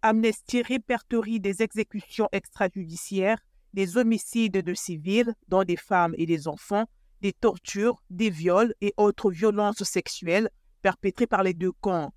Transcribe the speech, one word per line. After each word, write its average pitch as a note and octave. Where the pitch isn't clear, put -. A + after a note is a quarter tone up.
Amnesty A3
répertorie A3+
des G3+
exécutions G#3+
extrajudiciaires, F#3+
des F#3+
homicides A3+
de F3+
civils, F#3+
dont F#3
des F3
femmes F3
et E3
des D#3+
enfants, G3+
des G3
tortures, G#3+
des F#3
viols F3+
et G3+
autres G#3
violences G#3
sexuelles F#3
perpétrées G3
par F#3+
les F#3
deux F3
camps. E3+